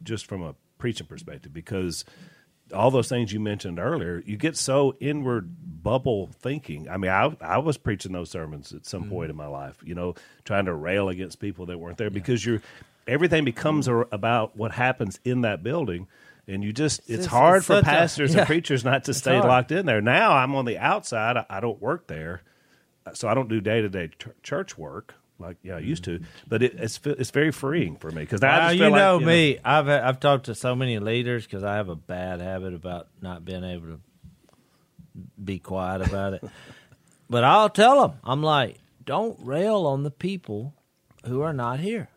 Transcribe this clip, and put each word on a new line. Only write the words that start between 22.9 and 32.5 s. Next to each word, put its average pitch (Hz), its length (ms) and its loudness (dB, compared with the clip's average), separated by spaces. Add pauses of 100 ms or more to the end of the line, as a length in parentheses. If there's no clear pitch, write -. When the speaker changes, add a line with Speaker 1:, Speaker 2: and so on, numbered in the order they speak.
Speaker 1:
so - 160 -6
I 107 60 2
don't 127 160 -2
do 110 100 0
day-to-day 98 480 -2 (100)
ch-, - 100 -16 (140)
church 190 360 -8
work 78 360 -14 (260)
like, 87 240 -14
yeah, 92 100 -12
I 82 60 -10
used 123 240 -6
to. 90 160 -6
Speaker 2:
Mm-hmm. 82 40 -14 (220)
Speaker 1:
But 110 160 0
it, 123 160 2
it's, - 260 -8
it's 139 280 -4
very 151 180 4
freeing 135 460 -4
for 80 160 -10
me 78 120 -8
'cause 98 160 -2
now 135 140 6
I 165 40 4
Speaker 2:
Well, 170 100 4
Speaker 1:
just 175 80 4
Speaker 2:
you 185 80 2
Speaker 1:
feel 156 80 8
like, - 80 8
Speaker 2:
know 190 180 8
Speaker 1:
you - 20 4
know 156 60 2
Speaker 2:
me. 165 380 6
I've, 139 240 4
I've 131 320 2
talked 139 260 4
to 113 80 -6
so 123 220 -2
many 127 240 0
leaders 117 480 -2
'cause 98 160 -8
I 101 100 -2
have 104 140 -2
a 87 80 -8
bad 90 440 -8
habit 92 320 -6